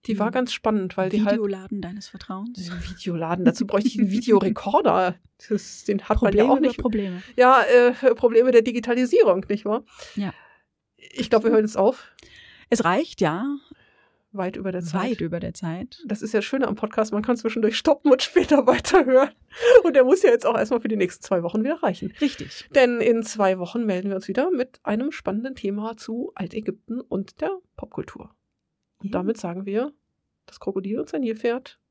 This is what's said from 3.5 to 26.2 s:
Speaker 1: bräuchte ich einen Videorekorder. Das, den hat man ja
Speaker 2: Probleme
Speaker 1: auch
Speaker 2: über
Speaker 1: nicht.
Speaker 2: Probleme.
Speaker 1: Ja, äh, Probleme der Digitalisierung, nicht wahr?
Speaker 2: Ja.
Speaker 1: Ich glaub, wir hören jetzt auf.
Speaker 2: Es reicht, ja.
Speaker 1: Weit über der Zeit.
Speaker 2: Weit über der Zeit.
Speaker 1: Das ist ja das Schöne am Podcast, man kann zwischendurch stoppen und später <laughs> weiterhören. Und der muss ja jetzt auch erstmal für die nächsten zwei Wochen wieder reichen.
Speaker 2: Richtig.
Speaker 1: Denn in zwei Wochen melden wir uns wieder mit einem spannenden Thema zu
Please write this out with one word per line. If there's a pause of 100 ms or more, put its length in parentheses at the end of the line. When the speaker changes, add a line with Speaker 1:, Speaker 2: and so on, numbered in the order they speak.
Speaker 1:
bräuchte
ich
einen
Videorekorder. (320)
Das,
den
hat
man
ja
Speaker 2:
Probleme
Speaker 1:
auch
Speaker 2:
über
Speaker 1:
nicht.
Speaker 2:
Probleme. (140)
Speaker 1:
Ja,
äh,
Probleme
der
Digitalisierung,
nicht
wahr? (300)
Speaker 2:
Ja. (640)
Speaker 1:
Ich
glaub,
wir
hören
jetzt
auf. (580)
Speaker 2:
Es
reicht,
ja. (920)
Speaker 1:
Weit
über
der
Zeit.
Speaker 2:
Weit
über
der
Zeit.
Speaker 1:
Das
ist
ja
das
Schöne
am
Podcast,
man
kann
zwischendurch
stoppen
und
später
<laughs>
weiterhören. (540)
Und
der
muss
ja
jetzt
auch
erstmal
für
die
nächsten
zwei
Wochen
wieder
reichen.
Speaker 2:
Richtig.
Speaker 1:
Denn
in
zwei
Wochen
melden
wir
uns
wieder
mit
einem
spannenden
Thema
zu